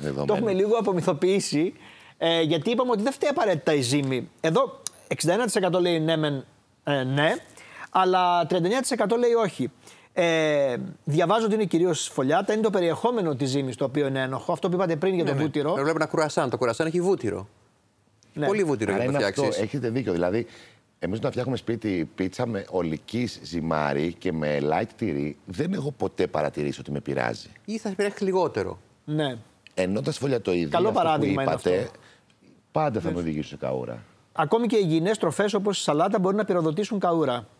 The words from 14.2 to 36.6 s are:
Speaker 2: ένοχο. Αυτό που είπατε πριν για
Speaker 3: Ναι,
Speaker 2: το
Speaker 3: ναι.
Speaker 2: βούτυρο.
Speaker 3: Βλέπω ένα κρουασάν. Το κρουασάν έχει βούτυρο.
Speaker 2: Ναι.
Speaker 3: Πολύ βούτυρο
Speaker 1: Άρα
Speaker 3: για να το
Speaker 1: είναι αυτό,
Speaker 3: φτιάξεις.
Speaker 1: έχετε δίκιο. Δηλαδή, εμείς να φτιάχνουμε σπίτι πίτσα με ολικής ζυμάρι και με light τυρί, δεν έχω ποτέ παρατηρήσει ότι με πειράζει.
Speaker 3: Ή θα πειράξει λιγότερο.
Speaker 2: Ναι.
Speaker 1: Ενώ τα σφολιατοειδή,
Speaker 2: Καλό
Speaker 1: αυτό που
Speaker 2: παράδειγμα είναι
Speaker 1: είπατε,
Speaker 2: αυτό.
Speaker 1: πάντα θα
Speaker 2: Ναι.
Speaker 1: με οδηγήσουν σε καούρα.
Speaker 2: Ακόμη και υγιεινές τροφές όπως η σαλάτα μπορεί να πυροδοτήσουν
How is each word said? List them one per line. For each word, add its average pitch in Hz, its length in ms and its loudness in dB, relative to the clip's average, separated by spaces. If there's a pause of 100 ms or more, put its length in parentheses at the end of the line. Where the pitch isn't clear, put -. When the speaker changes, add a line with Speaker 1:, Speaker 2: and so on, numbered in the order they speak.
Speaker 2:
ένοχο. 131 300 -4
Αυτό 170 160 -2
που 175 60 0
είπατε 175 220 0
πριν 185 180 0
για 165 100 0
Speaker 3:
Ναι, 147 60 0
Speaker 2:
το 139 60 0
Speaker 3:
ναι. 143 60 0
Speaker 2:
βούτυρο. 151 300 -2
Speaker 3:
Βλέπω 147 160 0
ένα 156 180 0
κρουασάν. 156 440 0
Το 123 80 0
κρουασάν 120 280 2
έχει 165 140 0
βούτυρο. 110 480 -2 (840)
Speaker 2:
Ναι. 151 120 -2
Speaker 3:
Πολύ 202 180 2
βούτυρο 110 300 0
Speaker 1:
Άρα 107 80 0
Speaker 3:
για 127 80 0
να 143 80 0
το - 0 -
Speaker 1:
είναι 104 100 2
αυτό, 101 140 -2
Speaker 3:
φτιάξεις. 120 200 0
Speaker 1:
έχετε 120 280 -2
δίκιο. 113 220 0
Δηλαδή, 92 340 0 (520)
εμείς 95 220 -4
να 123 100 0
φτιάχνουμε 123 260 -2
σπίτι 101 580 -2
πίτσα 95 320 -2
με 107 240 -4
ολικής 90 720 -4
ζυμάρι 78 760 0
και 90 140 -4
με 76 300 -2
light 82 340 0
τυρί, 73 400 -4 (100)
δεν 143 260 -4
έχω 147 180 -4
ποτέ 95 360 -2
παρατηρήσει 73 540 -4
ότι 67 100 -12
με 71 100 -4
πειράζει. 62 480 -4 (160)
Speaker 3:
Ή 214 140 -6
θα 214 120 -6
πειράξει 202 340 -2
λιγότερο. 143 540 0 (260)
Speaker 2:
Ναι. 151 320 -2 (380)
Speaker 1:
Ενώ 95 260 0
τα 139 120 -2
σφολιατοειδή, 104 540 0
Speaker 2:
Καλό 175 220 2
Speaker 1:
αυτό 220 120 0
που 170 60 2
Speaker 2:
παράδειγμα 147 360 2
είναι 135 100 0
Speaker 1:
είπατε, 90 260 0
Speaker 2:
αυτό. - 120 -4 (840)
Speaker 1:
πάντα 143 280 0
θα - 80 -4
Speaker 2:
Ναι. 80 60 -4
Speaker 1:
με 87 60 -2
οδηγήσουν 76 280 -4
σε 71 80 -14
καούρα. 62 460 -6 (300)
Speaker 2:
Ακόμη 220 340 0
και 220 100 2
υγιεινές 180 420 2
τροφές 196 360 0
όπως 196 240 0
η - 40 -4
σαλάτα 180 360 2
μπορεί 190 180 2
να 214 80 0
πυροδοτήσουν 185 540 0